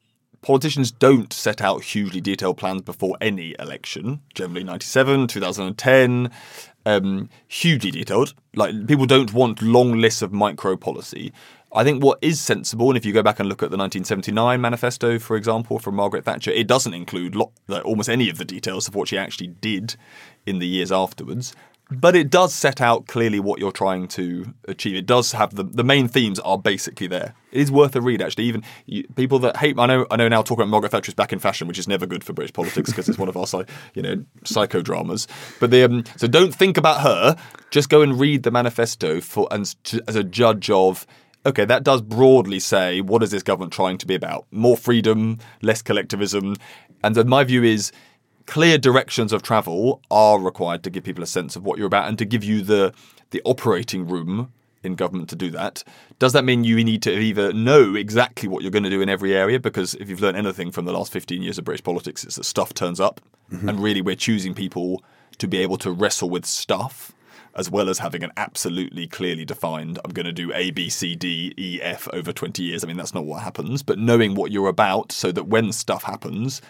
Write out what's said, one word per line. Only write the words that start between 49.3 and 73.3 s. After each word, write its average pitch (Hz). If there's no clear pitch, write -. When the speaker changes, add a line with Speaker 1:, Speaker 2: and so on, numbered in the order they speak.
Speaker 1:
of 101
travel 104
are 107
required 87
to 98
give 90
people 87
a -
sense 85
of 90
what 98
you're 104
about 101
and 110
to 113
give 104
you 107
the, 98
the -
operating 95
room 92
in 92
government 87
to -
do 87
that. 82
Does 127
that 131
mean 123
you 113
need 110
to 98
either 101
know 113
exactly 107
what 92
you're 95
gonna 101
do 95
in 98
every 98
area? 98
Because 104
if 101
you've 92
learned 98
anything 95
from 87
the 87
last 92
fifteen 90
years 92
of 82
British -
politics, -
it's -
that -
stuff -
turns 87
up. 98
Speaker 2:
Mm-hmm. 95
Speaker 1:
And 101
really 104
we're 92
choosing 95
people 92
to 104
be 92
able 92
to 98
wrestle 92
with 87
stuff, -
as 90
well 98
as 92
having 85
an 87
absolutely 87
clearly 85
defined, 80
"I'm 90
gonna 85
do 85
A, 90
B, 85
C, 85
D, 85
E, 90
F 87
over 85
twenty 90
years." 85
I -
mean, 82
that's 82
not 85
what 78